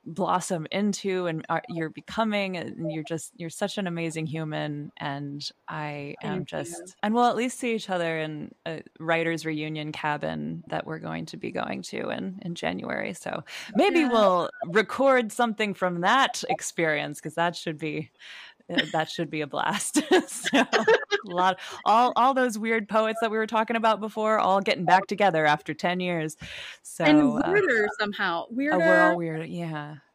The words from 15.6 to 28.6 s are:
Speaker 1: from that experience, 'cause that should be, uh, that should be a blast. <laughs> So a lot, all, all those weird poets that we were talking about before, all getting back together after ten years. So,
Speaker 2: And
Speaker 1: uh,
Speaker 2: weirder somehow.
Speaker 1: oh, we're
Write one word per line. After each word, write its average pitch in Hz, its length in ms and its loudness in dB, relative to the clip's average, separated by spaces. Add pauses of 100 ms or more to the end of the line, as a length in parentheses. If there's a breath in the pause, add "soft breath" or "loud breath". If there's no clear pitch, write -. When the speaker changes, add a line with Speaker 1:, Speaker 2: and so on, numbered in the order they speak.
Speaker 1:
from 175 280 -2
that 233 480 4
experience, 147 720 -2
'cause 156 160 -10
that 170 220 2
should 160 200 -6
be, 156 320 -6 (640 loud breath)
uh, 170 200 2
that 160 160 0
should 165 200 -6
be 156 120 -4
a 147 60 -4
blast. 165 600 -2
<laughs> - 40 0 (160)
So - 320 -2
a - 260 2 (400)
lot, 180 340 2 (260 loud breath)
all, 233 300 6
all 254 180 6
those 254 240 2
weird 220 300 0
poets 220 340 2
that 226 100 0
we 214 60 0
were 220 100 0
talking 226 280 0
about 220 240 4
before, 214 400 0
all 190 220 4
getting 190 240 0
back 185 220 6
together 180 380 4
after 151 280 2
ten 180 260 0
years. 170 380 -2 (460 loud breath)
So, - 200 -6
Speaker 2:
And 294 400 6
Speaker 1:
uh, - 80 0
Speaker 2:
weirder 285 360 2 (120)
somehow. 202 440 -2
Speaker 1:
oh, - 80 -12
we're 277 220 -2